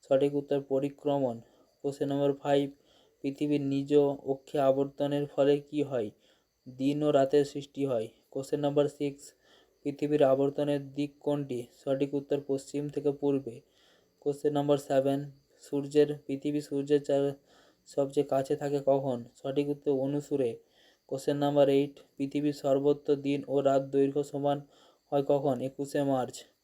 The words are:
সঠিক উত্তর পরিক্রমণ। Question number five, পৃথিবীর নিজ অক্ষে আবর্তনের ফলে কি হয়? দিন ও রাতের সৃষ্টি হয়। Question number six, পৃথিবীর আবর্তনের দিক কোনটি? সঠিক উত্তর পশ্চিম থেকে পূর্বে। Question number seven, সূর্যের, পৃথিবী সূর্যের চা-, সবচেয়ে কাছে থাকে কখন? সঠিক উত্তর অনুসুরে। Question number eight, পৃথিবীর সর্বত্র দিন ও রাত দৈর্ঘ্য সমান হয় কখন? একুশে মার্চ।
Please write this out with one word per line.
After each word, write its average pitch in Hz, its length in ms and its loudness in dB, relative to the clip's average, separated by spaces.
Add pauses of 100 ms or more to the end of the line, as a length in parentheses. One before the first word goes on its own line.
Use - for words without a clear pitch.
(100)
সঠিক 143 240 2
উত্তর 143 260 -2
পরিক্রমণ। 139 760 -2 (480)
Question 139 260 -4
number 143 220 0
five, 143 360 0 (540)
পৃথিবীর 143 380 -2
নিজ 139 340 -2 (380)
অক্ষে - 260 -6
আবর্তনের 139 680 0
ফলে 143 340 2
কি 147 220 -6
হয়? 123 280 -4 (580)
দিন 135 340 -2
ও 151 100 2
রাতের 139 320 4
সৃষ্টি 139 420 -6
হয়। 113 220 -2 (240)
Question 139 300 -4
number 143 240 2 (120)
six, 143 160 -4 (680)
পৃথিবীর 147 400 0
আবর্তনের 139 720 0
দিক 143 160 -4 (100)
কোনটি? 135 460 -4 (180)
সঠিক 139 300 -2
উত্তর 143 320 -2
পশ্চিম 143 420 -6
থেকে 143 240 -2
পূর্বে। 139 480 -2 (600)
Question 143 320 -2
number 143 260 2 (100)
seven, 139 300 2 (420)
সূর্যের, 147 640 0
পৃথিবী 147 340 -4
সূর্যের 143 420 0
চা-, 139 340 -2 (500)
সবচেয়ে 139 400 -2
কাছে 135 300 0
থাকে 143 300 -4
কখন? 135 380 0 (180)
সঠিক 143 260 -2
উত্তর 147 240 -2
অনুসুরে। 135 680 -2 (500)
Question 143 280 -2
number 143 300 4
eight, 139 280 2 (220)
পৃথিবীর 143 360 -2
সর্বত্র 143 640 0
দিন 139 320 -2
ও 135 120 0
রাত 135 220 2
দৈর্ঘ্য 139 400 0
সমান 143 360 -2 (520)
হয় 143 180 0
কখন? 139 320 2
একুশে 139 420 -4
মার্চ। 131 320 0 (300)